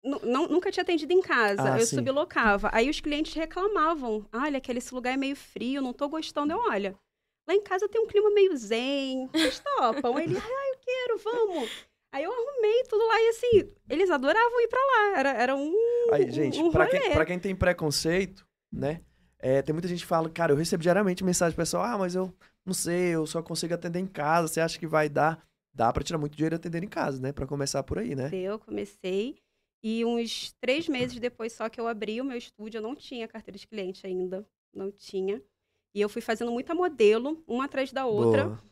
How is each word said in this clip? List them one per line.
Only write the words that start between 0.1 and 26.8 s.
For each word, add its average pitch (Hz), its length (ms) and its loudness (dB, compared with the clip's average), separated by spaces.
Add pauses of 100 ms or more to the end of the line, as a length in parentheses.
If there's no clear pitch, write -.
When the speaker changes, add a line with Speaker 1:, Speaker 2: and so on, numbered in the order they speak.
Speaker 1:
não, 262 240 2
nunca 359 240 2
tinha 359 120 -2
atendido 311 280 0
em 370 100 6
casa, 220 520 2
Speaker 2:
Ah, 233 60 4
Speaker 1:
eu 233 60 4
Speaker 2:
sim. 233 120 -2
Speaker 1:
sublocava. 247 760 2
Aí 233 180 2
os 302 120 -4
clientes 302 320 -4
reclamavam, 320 1000 -2
"Olha, 277 260 -2
aquele, 247 180 -6
esse 254 160 -10
lugar 247 200 -4
é 269 40 -2
meio 269 180 -2
frio, 269 460 -6
não 254 120 -4
tô 285 140 -4
gostando." 311 460 -4
Eu, 381 60 -2
"Olha, 202 340 0 (540)
lá 349 80 2
em 415 60 4
casa 392 280 -2
tem 453 120 0
um 440 40 2
clima 415 240 4
meio 392 260 6
zen, 262 800 -2
vocês 320 260 2
topam?" 269 600 0
Ele, 339 180 -2
"Ah, 539 340 -4
eu 523 140 -6
quero, 494 320 -2
vamos." 415 520 -2 (420)
Aí 269 120 -4
eu 359 80 -4
arrumei 480 580 2
tudo 453 180 4
lá 453 140 4
e 453 80 6
assim, 453 420 4 (180)
eles 349 200 2
adoravam 370 520 4
ir 466 60 4
pra 494 120 0
lá, 427 400 4
era, 269 120 4
era 247 240 2
um, 285 180 -2 (400)
Speaker 2:
Aí, 392 180 4
gente, 285 300 0
Speaker 1:
um 330 100 4
Speaker 2:
pra - 160 6
quem, 539 140 2
Speaker 1:
rolê. 392 120 2
Speaker 2:
pra 294 120 4
quem 180 140 -4
tem 185 160 -4
preconceito, 175 920 0 (240)
né? 143 300 -4 (380)
É, 135 220 2
tem 156 120 -4
muita 170 140 -4
gente 175 140 -4
que - 60 -12
fala, 165 220 0
cara, 165 220 2
eu 139 60 6
recebo 170 240 0
diariamente 185 420 2
mensagem 175 320 2
pessoal, 170 280 -2
"Ah, 233 140 -2
mas 185 180 -2
eu 185 180 -4 (320)
não 185 80 -4
sei, 175 420 0
eu 160 120 0
só 165 160 -4
consigo 165 300 -4
atender 170 260 -4
em 190 80 -4
casa, 160 400 2
você 160 140 -2
acha 165 180 -2
que 165 80 -8
vai 151 220 2
dar?" 151 360 0 (280)
Dá 117 200 2
pra - 100 0
tirar 170 140 -4
muito 147 180 -4
dinheiro 160 200 0
atendendo 170 300 -6